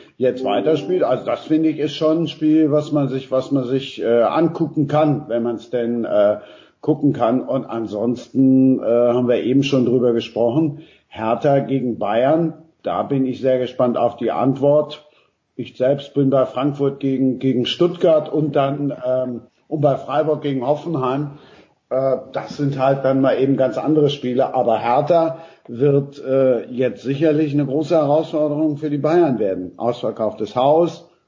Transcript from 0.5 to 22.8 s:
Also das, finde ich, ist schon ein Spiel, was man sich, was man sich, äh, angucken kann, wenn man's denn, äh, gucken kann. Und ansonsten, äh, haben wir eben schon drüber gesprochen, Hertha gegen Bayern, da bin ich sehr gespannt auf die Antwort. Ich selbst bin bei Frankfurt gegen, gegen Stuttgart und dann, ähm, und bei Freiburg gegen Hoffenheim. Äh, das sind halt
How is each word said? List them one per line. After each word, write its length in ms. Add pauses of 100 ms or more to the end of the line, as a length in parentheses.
Also 240
das, 140
finde 280
ich, 120
ist 160
schon 260
ein 60
Spiel, 420
was 220
man 160
sich, 240
was 180
man 140
sich, 360
äh, 220
angucken 640
kann, 400
wenn 160
man's 280
denn, 340
äh, 320 (440)
gucken 320
kann. 300
Und 220
ansonsten, 1120
äh, 60
haben 420
wir 160
eben 220
schon 200
drüber 280
gesprochen, 680 (340)
Hertha 440
gegen 380
Bayern, 640 (200)
da 200
bin 240
ich 140
sehr 180
gespannt 380
auf 200
die 140
Antwort. 760 (500)
Ich 200
selbst 380
bin 140
bei 160
Frankfurt 560
gegen, 380
gegen 260
Stuttgart 680
und 240
dann, 380 (120)
ähm, 360 (260)
und 140
bei 160
Freiburg 460
gegen 240
Hoffenheim. 720 (520)
Äh, 260 (160)
das 240
sind 220
halt 260